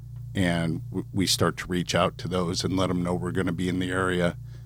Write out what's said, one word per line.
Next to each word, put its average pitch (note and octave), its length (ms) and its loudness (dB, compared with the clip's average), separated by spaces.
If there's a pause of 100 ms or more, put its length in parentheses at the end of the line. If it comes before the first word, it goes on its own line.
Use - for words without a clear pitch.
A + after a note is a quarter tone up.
(340)
and E2+ 560 2
w-, F#2 240 -4
we F#2+ 120 2
start E2+ 320 2
to - 100 -10
reach F2 280 0
out F2+ 220 4
to - 100 -8
those F2+ 360 0
and F2+ 120 0
let F#2 140 2
'em F2+ 140 0
know F2 100 0
we're F2 180 -2
gonna F2+ 200 0
be F2+ 180 0
in F2+ 100 0
the F2+ 120 0
area F2+ 440 2 (300)